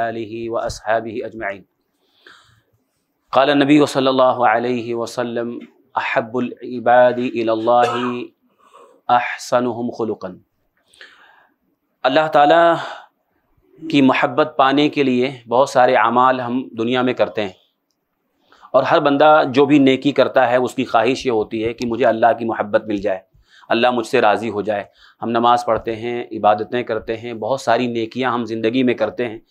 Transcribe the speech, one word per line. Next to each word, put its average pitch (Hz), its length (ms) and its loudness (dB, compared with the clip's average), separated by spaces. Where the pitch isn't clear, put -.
आलिहि 113 460 -8
व 113 100 -6
अस्हाबिहि 113 640 -6
अजमईन। 104 420 -12
क़ाल 135 200 4
नबी 143 340 4
सल्लल्लाहु 131 580 2
अलैहि 117 500 0
वसल्लम, 117 640 -6
अहब्बुल 123 580 -4
इबादी 123 680 2
इलल्लाहि 120 960 0
अहसनुहुम 120 800 -2
खुलुक़न। 101 500 -8
अल्लाह 147 260 0
ताला 156 340 4
की - 240 0
मोहब्बत 131 540 0
पाने 139 340 2
के 147 120 0
लिए 127 440 -2
बहुत 123 240 2
सारे 127 260 4
अमाल 127 440 2
हम 123 340 -6
दुनिया 120 280 -2
में 127 120 0
करते 110 260 -2
हैं, 98 140 -6
और 131 100 2
हर 151 180 2
बंदा 143 260 4
जो 139 200 2
भी 143 140 6
नेकी 135 340 2
करता 127 320 2
है, 120 140 2
उसकी 127 260 -4
ख्वाहिश 117 400 0
ये 127 60 -2
होती 107 300 -2
है 117 120 -4
कि 123 120 -8
मुझे 117 200 -2
अल्लाह 113 280 4
की 117 120 -8
मोहब्बत 107 420 -2
मिल 104 140 -4
जाए, 95 200 -4
अल्लाह 120 220 2
मुझसे 120 300 -2
राज़ी 107 280 2
हो 101 120 -4
जाए। 101 260 -6
हम 110 80 -6
नमाज़ 120 380 2
पढ़ते 113 260 -2
हैं, 120 380 -8
इबादतें 107 540 -2
करते 113 300 -6
हैं, 117 240 -12
बहुत 113 220 -4
सारी 120 280 0
नेकियां 117 440 -6
हम 120 120 -6
ज़िंदगी 113 380 -2
में 123 120 2
करते 127 300 -4
हैं। 113 260 -12